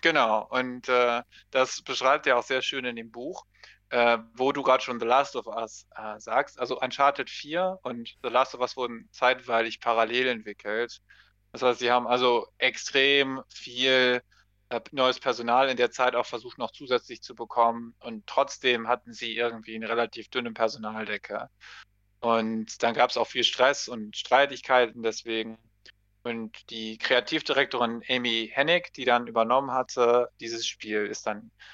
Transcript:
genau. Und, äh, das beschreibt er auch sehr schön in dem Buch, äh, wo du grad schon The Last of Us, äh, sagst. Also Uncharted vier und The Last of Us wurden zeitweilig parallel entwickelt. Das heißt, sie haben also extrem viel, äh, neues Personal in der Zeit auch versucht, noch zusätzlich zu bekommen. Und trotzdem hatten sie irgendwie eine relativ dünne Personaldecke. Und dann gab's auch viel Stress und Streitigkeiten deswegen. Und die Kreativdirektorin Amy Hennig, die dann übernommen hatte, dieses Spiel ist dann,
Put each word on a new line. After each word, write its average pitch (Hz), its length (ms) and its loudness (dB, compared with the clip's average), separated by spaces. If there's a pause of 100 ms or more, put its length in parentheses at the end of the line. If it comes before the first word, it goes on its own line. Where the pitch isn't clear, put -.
genau. 120 480 4
Und, 127 400 -4
äh, 123 340 2 (280)
das - 300 0
beschreibt 135 460 0
er 127 100 4
auch 117 60 0
sehr 131 180 -2
schön 131 240 -4
in 120 100 -6
dem 117 160 -14
Buch, 127 340 -12 (440)
äh, 120 280 4 (160)
wo 131 180 0
du 139 120 -2
grad 131 200 4
schon 120 160 -6
The 113 60 -4
Last 135 300 4
of 117 120 -6
Us, 113 480 -10
äh, 107 240 -12
sagst. 120 400 -2
Also 123 200 -4
Uncharted 139 500 0
vier 185 540 -4
und 120 400 -10
The 127 60 -4
Last 123 260 2
of 123 60 -4
Us 123 140 -4
wurden 120 360 -8
zeitweilig 123 680 0
parallel 120 480 2
entwickelt. 107 720 -6 (540)
Das 117 80 -8
heißt, 123 180 2
sie 120 120 2
haben 123 160 2
also 123 400 2 (100)
extrem 135 920 2
viel, 127 720 2 (480)
äh, 120 120 -4 (100)
neues 127 280 2
Personal 120 500 2
in 127 80 -4
der 120 140 2
Zeit 123 240 0
auch 120 100 0
versucht, 120 320 -12
noch 120 140 -6
zusätzlich 127 500 -4
zu 120 140 -16
bekommen. 117 640 0
Und 113 280 -12
trotzdem 123 600 0
hatten 120 240 -2
sie 113 240 -8
irgendwie 113 380 -4
eine 113 140 -8
relativ 113 400 -2
dünne 120 220 -6
Personaldecke. 110 960 -6 (720)
Und 113 640 -2
dann 117 100 2
gab's 120 240 2
auch 117 100 0
viel 123 160 -4
Stress 135 440 2
und 110 300 -10
Streitigkeiten 127 880 2
deswegen. 113 540 -4 (640)
Und 113 480 -8
die 110 260 -8
Kreativdirektorin 123 1120 0
Amy 117 440 0
Hennig, 165 400 2
die 131 120 -6
dann 120 220 4
übernommen 120 440 2
hatte, 123 580 2 (120)
dieses 113 260 -6
Spiel 107 400 -4
ist 104 200 -8
dann, 107 240 -8 (220)